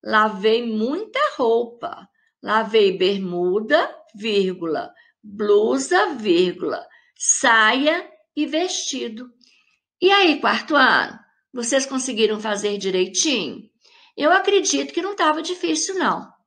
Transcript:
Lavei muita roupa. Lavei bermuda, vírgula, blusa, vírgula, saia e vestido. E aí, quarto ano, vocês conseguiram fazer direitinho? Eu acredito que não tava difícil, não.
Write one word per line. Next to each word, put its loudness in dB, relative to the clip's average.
Lavei 2
muita -4
roupa. -2
Lavei 2
bermuda, 0
vírgula, -2
blusa, 2
vírgula, 0
saia 2
e -2
vestido. -6
E 6
aí, 4
quarto 0
ano, 2
vocês 0
conseguiram -2
fazer -4
direitinho? -2
Eu 2
acredito 2
que -4
não -6
tava 0
difícil, -4
não. -2